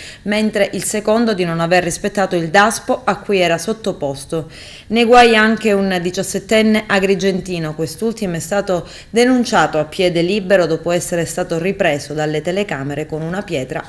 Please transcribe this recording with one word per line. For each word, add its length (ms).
mentre 500
il 120
secondo 500
di 100
non 140
aver 240
rispettato 540
il 120
DASPO 540
a 140
cui 240
era 180
sottoposto. 920
Nei 140
guai 320
anche 380
un 280
diciassettenne 840
agrigentino. 880
Quest'ultimo 640
è 20
stato 480
denunciato 680
a 40
piede 380
libero 440
dopo 260
essere 320
stato 340
ripreso 560
dalle 260
telecamere 680
con 140
una 220
pietra 460